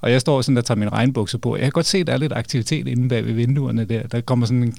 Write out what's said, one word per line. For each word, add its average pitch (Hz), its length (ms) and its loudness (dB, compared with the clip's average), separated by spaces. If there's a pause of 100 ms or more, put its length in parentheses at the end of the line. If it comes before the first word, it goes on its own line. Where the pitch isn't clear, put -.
Og 120 120 0
jeg 127 80 6
står 135 220 2
sådan 131 160 2
og 120 60 0
tager 113 140 0
min 104 140 0
regnbukser 113 460 0
på. 113 180 -2
Jeg - 60 -2
kan 143 100 0
godt 165 140 0
se, 185 180 0
der 151 80 -2
er 123 40 0
lidt 139 160 -2
aktivitet 127 560 -2
inde 127 200 0
bag 117 180 0
ved 113 60 -2
vinduerne 120 520 0
der. 113 220 -2
Der 120 140 -4
kommer 120 260 0
sådan 123 160 2
en, 117 160 0